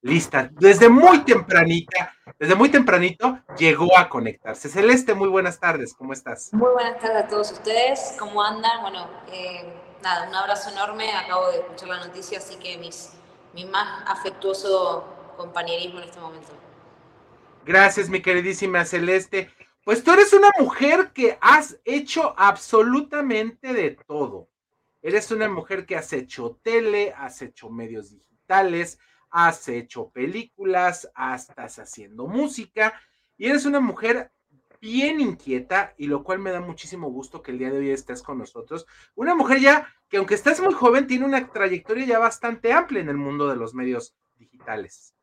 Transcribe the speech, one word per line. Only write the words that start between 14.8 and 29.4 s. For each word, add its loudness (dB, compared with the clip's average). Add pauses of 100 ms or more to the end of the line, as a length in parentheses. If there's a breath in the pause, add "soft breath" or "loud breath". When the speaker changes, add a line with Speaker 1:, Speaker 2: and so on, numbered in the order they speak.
Speaker 2:
compañerismo -10
en -18
este -20
momento. -18 (1160)
Speaker 1:
Gracias, 4
mi -2
queridísima 0
Celeste. -2 (360 soft breath)
Pues 0
tú 4
eres 8
una 8
mujer 0
que 0
has 4
hecho -4
absolutamente 0
de -4 (120)
todo. -8 (540)
Eres -4
una -2
mujer -8
que -8
has -10
hecho -10
tele, -2
has -16
hecho -18
medios -14
digitales, -2 (320)
has 0